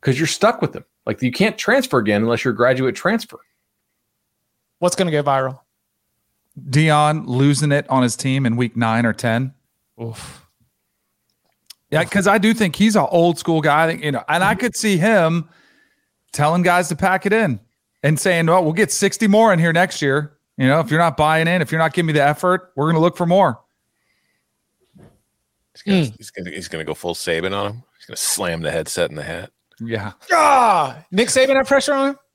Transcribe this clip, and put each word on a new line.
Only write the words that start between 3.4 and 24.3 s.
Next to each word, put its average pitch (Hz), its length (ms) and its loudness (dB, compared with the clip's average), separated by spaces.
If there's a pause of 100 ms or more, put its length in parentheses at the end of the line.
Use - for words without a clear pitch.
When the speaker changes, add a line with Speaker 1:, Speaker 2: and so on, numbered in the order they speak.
Speaker 2:
What's 175 180 0
gonna 175 160 0
go 147 100 0
viral? 131 380 -2 (1080)
Speaker 3:
Deion 151 580 2
losing 143 460 2
it 143 160 -2
on 131 140 2
his 120 140 0
team 135 280 -2
in 117 120 0
week 120 200 -4
nine 117 300 0
or 110 80 0
ten. 123 400 -2 (480)
Speaker 2:
Oof. - 420 -14 (1500)
Speaker 3:
Yeah, 156 140 0
'cause 190 220 0
I 202 120 4
do 214 140 2
think 208 240 0
he's 208 200 2
an 151 140 2
old 170 280 2
school 165 240 0
guy, 156 220 2
I - 20 0
think, 165 180 -4
you 151 80 -2
know, 120 160 -4
and 170 160 0
I 202 120 2
could 226 200 -4
see 208 220 0
him 170 500 2 (840)
telling 160 300 0
guys 175 260 2
to 160 80 -6
pack 185 300 0
it 196 60 0
in 196 260 0 (440)
and 147 180 0
saying, 170 260 0
"Well, 175 180 2
we'll 156 100 0
get 190 180 0
sixty 202 360 -2
more 214 240 4
in 170 80 2
here 165 120 2
next 170 300 0
year. 147 300 -2 (260)
You 135 80 2
know, 147 140 4
if 127 100 -4
you're 156 100 2
not 165 160 2
buying 160 300 2
in, 175 160 0
if 139 100 -4
you're 160 60 -2
not 160 160 0
giving 170 140 0
me 156 40 -2
the 147 120 4
effort, 180 520 0
we're 147 140 0
gonna 165 100 2
look 170 160 2
for 180 80 -2
more." 170 360 2 (2250)